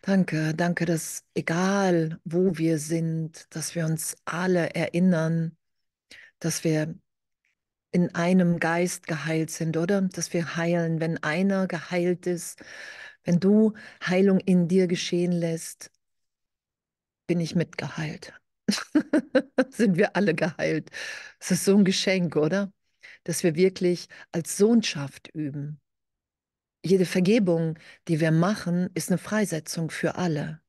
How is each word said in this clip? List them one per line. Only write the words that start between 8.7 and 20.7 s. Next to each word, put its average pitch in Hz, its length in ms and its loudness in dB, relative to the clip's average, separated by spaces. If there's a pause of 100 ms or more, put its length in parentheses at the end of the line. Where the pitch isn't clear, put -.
geheilt 156 440 -4
sind, 160 260 -4
oder? 190 240 0
Dass 185 320 -4
wir 170 220 -4
heilen, 170 440 0
wenn 165 220 -4
einer 190 460 0
geheilt 180 600 -2
ist, 175 340 -6 (600)
wenn 175 160 2
du 214 340 4 (320)
Heilung 190 340 4
in 180 280 2
dir 185 200 4
geschehen 175 440 -2
lässt, 165 600 -4 (1400)
bin 175 120 0
ich 165 160 -4
mitgeheilt. 160 800 -6 (340)
<laughs> - 1000 0
Sind 202 280 2
wir 202 180 2
alle 175 200 2
geheilt. 156 560 -2 (480)